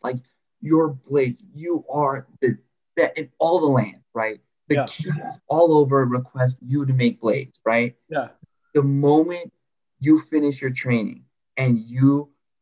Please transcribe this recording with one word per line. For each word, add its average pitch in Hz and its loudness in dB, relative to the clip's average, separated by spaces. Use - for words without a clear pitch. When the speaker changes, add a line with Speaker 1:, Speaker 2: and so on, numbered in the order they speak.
Speaker 1:
Like, 127 -6
your 160 2
blade, 135 -2
you 160 -6
are 135 -4
the 117 0
best 160 -2
in 143 -12
all 170 2
the 160 2
land, 117 -2
right? 110 -6
The 147 0
Speaker 2:
Yeah. 135 -2
Speaker 1:
kings - -10
all 160 4
over 139 4
request 127 -2
you 135 -2
to 131 0
make 123 0
blades, - -4
right? 117 0
Speaker 2:
Yeah. 139 -6
Speaker 1:
The 147 2
moment 151 2
you 156 4
finish 143 -2
your 131 -4
training 120 -4
and 127 2
you 135 0